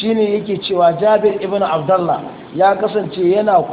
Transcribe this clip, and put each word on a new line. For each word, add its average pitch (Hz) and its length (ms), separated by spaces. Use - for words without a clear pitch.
shine 220 180
yake 202 240
cewa 175 320
Jabir 208 440
ibn 196 220
Abdullah 165 580
ya 190 180
kasance 190 460
yana 190 420